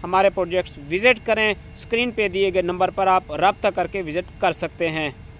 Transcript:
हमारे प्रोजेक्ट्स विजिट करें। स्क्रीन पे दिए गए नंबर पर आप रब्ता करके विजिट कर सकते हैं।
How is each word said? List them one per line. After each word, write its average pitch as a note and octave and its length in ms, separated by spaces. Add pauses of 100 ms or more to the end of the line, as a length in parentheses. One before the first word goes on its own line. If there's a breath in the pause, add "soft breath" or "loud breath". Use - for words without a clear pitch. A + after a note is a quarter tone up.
हमारे F#3+ 280
प्रोजेक्ट्स F3 480 (100)
विजिट A3 300
करें। G#3+ 360 (240)
स्क्रीन A#3+ 320
पे G#3+ 180
दिए F#3+ 220
गए F3+ 120
नंबर F3+ 280
पर F#3+ 180
आप F#3 220
रब्ता F#3 400
करके F#3 320
विजिट E3+ 240 (140)
कर F3+ 120
सकते E3 360
हैं। D#3 400 (120)